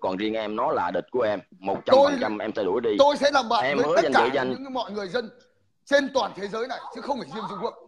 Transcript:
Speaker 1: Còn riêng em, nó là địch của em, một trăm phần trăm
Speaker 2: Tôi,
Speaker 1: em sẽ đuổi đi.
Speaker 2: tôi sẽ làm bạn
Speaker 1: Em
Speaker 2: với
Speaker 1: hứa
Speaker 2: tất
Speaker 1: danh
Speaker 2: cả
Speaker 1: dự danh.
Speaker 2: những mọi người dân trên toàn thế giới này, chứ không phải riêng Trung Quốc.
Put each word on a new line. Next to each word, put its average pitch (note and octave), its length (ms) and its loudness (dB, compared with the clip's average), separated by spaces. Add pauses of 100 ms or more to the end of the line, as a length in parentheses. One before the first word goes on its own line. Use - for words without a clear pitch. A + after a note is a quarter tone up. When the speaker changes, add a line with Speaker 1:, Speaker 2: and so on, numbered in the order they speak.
Speaker 1:
Còn F#2 160 -2
riêng G#2+ 160 -2
em, G#2+ 220 -4
nó C3 160 -2
là F#2+ 200 -2
địch F2 200 -4
của B2+ 100 0
em, G#2+ 180 0 (200)
một F#2+ 260 -4
trăm B2 100 6 (100)
phần C#3+ 160 0
trăm G#2+ 160 -2
Speaker 2:
Tôi, - 80 -6
Speaker 1:
em - 100 -4
sẽ G#2+ 80 -2
đuổi A#2+ 180 0
đi. A#2 180 0
Speaker 2:
tôi C#4+ 180 6
sẽ C#4+ 140 2
làm B3+ 180 0
bạn A3+ 140 2
Speaker 1:
Em C#3+ 140 0
Speaker 2:
với - 100 2
Speaker 1:
hứa - 80 2
Speaker 2:
tất - 80 6
Speaker 1:
danh C#3 100 2
Speaker 2:
cả - 120 4
Speaker 1:
dự - 80 0
danh. B2+ 180 0
Speaker 2:
những C4+ 220 -10
mọi A#3 180 -6
người G3+ 160 -6
dân A3 220 -6 (560)
trên C#4 280 2
toàn G#3 220 0
thế F#3+ 120 -8
giới A3 200 -6
này, B3 120 -10 (160)
chứ B3+ 60 -12
không - 180 -4
phải E3+ 160 -10
riêng G#3+ 140 -8
Trung G3+ 120 -10
Quốc. A3 120 -4 (140)